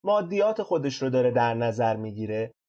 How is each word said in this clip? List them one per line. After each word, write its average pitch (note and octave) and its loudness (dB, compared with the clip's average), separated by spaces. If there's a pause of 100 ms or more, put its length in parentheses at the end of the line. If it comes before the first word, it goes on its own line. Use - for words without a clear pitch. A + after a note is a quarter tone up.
مادیات G3+ 2
خودش C#3+ -2
رو C3+ 0
داره B2 4
در A#2 2
نظر A2+ 0
می‌گیره G#2+ -6 (160)